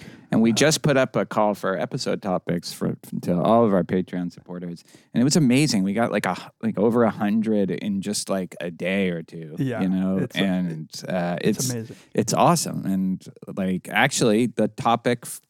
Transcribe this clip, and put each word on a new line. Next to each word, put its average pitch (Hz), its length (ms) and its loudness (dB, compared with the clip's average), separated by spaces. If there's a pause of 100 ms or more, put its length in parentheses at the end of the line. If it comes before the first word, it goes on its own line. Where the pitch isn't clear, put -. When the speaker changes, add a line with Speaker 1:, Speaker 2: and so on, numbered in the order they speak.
(320)
Speaker 1:
And 110 100 4
we 113 80 6
Speaker 2:
Uh, 110 40 2
Speaker 1:
just 151 280 4
put 143 140 4
up 131 180 2
a 101 100 0
call 104 300 2
for 95 240 -2
episode 117 420 -4
topics 87 520 -4
for, 90 240 -4 (260)
to 87 180 0
all 117 240 4
of 101 80 2
our 87 120 4
Patreon 90 480 -4
supporters, 87 500 -14 (320)
and 117 60 2
it 120 40 4
was 147 120 4
amazing. 123 480 4
We 101 80 0
got, 113 180 0
like, 104 160 0
a, 90 100 -2 (280)
like, 107 120 -4
over 117 280 4
a 104 60 4
hundred 104 600 0
in 98 320 -4
just, 101 260 -6
like, 92 320 -4
a 85 120 -6
day 92 380 -2
or 85 120 -4
two. 80 340 -14
Speaker 2:
Yeah, 120 260 -2
Speaker 1:
you 95 60 0
know, 95 300 0
Speaker 2:
it's 92 180 -4
a-, 85 40 0
Speaker 1:
and, 90 500 -2 (180)
uh, 87 320 -2
Speaker 2:
it's 104 200 0
Speaker 1:
it's 127 100 -2
Speaker 2:
amazing. 117 260 -8 (160)
Speaker 1:
it's 117 220 0
awesome. 120 520 2
And, 95 380 -2 (320)
like, 92 320 -4
actually, 120 580 2
the 107 200 0
topic 120 560 0
f-, - 280 -14